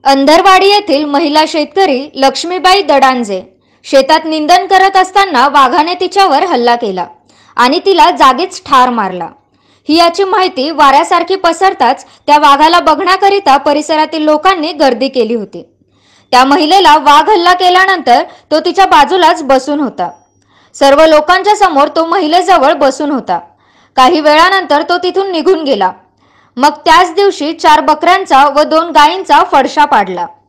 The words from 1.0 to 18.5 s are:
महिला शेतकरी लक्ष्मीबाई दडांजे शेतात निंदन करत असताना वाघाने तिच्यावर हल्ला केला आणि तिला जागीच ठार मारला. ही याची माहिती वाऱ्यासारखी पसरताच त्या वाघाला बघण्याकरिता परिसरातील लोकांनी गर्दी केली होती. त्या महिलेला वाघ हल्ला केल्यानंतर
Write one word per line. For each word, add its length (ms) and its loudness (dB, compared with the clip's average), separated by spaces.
महिला 420 -2
शेतकरी 680 -2
लक्ष्मीबाई 640 -2
दडांजे 640 -2
शेतात 420 0
निंदन 400 0
करत 320 0
असताना 500 0
वाघाने 460 0
तिच्यावर 500 0
हल्ला 320 0
केला 300 -6
आणि 300 0
तिला 260 2
जागीच 540 0
ठार 240 2
मारला. 380 -6
ही 80 0
याची 260 0
माहिती 480 -4
वाऱ्यासारखी 640 0
पसरताच 680 -2
त्या 100 4
वाघाला 420 2
बघण्याकरिता 760 0
परिसरातील 680 -2
लोकांनी 480 0
गर्दी 360 -2
केली 260 -4
होती. 360 -12
त्या 120 4
महिलेला 540 2
वाघ 320 2
हल्ला 240 2
केल्यानंतर 680 0